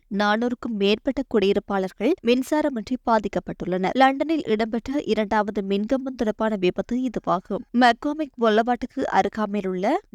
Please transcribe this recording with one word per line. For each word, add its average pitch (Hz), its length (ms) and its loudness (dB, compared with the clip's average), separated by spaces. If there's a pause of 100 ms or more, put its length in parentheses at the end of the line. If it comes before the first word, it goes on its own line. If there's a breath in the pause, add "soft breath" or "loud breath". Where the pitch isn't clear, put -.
(180)
நானூறுக்கும் 226 640 0
மேற்பட்ட 220 460 2
குடியிருப்பாளர்கள் 202 880 0 (120)
மின்சாரமின்றி 262 800 0
பாதிக்கப்பட்டுள்ளனர். 185 880 -2
லண்டனில் 277 520 2
இடம்பெற்ற 226 580 -2
இரண்டாவது 214 580 0
மின்கம்பம் 226 580 -2
தொடர்பான 220 340 -2 (100)
விபத்து 190 320 -2 (100)
இதுவாகும். 185 580 -4 (160)
மெக்கோமிக் 294 600 0
பொலவாட்டுக்கு 233 600 0 (160)
அருகாமையிலுள்ள 202 800 0 (180)